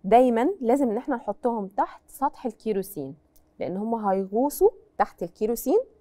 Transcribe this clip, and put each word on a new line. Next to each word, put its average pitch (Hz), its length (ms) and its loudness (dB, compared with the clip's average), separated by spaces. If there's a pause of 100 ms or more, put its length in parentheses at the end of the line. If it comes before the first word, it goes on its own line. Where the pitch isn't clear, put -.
دايما 240 460 4 (120)
لازم 254 280 2
إن 208 80 -2
احنا 262 180 -4
نحطهم 233 520 -4
تحت - 400 -4
سطح - 380 -6
الكيروسين، 185 680 -6 (440)
لأن 175 180 -6
هما 214 340 -2
هيغوصوا 220 580 2 (280)
تحت - 260 -2
الكيروسين 233 560 -2 (220)